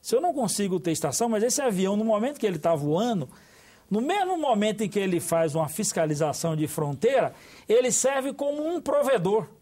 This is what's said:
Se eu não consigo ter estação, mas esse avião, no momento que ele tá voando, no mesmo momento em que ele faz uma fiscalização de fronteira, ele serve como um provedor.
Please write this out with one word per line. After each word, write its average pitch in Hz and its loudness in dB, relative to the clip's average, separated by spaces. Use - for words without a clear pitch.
Se - -4
eu 262 4
não 349 0
consigo 202 -2
ter 170 -2
estação, 156 -2
mas 214 0
esse 254 0
avião, 202 0
no 220 0
momento 226 0
que 233 -2
ele 180 0
tá 170 2
voando, 165 0
no 202 2
mesmo 370 0
momento 220 0
em 190 -2
que 208 -2
ele 185 0
faz 165 0
uma 156 0
fiscalização 156 -2
de 151 0
fronteira, 156 0
ele 240 4
serve 269 0
como 285 -4
um 339 -2
provedor. 220 2